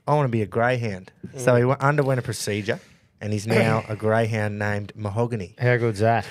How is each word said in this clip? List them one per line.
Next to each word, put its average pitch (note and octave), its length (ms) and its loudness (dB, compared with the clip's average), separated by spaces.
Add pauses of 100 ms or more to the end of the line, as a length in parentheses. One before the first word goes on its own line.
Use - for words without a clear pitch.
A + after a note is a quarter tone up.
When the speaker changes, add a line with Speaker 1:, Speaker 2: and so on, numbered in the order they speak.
Speaker 1:
"I D3 80 2
wanna C#3+ 160 2
be A2+ 100 0
a G#2 60 -2
greyhound." A2+ 680 -2 (240)
So B2 200 4
he A#2+ 60 4
Speaker 2:
Mm. B2 60 4
Speaker 1:
wa-, C3+ 120 2
underwent C3+ 400 2
a - 20 -2
procedure, G#2+ 580 -4 (400)
and G#2 120 -6
he's G#2 140 -4
now A2+ 380 2
Speaker 2:
<clears throat> - 40 -12
Speaker 1:
a G#2+ 80 -6
greyhound A2 600 0
named G#2 360 -4
Mahogany. A2 640 -4
Speaker 2:
How B2 180 4
good's A2+ 220 0
that? A2+ 320 2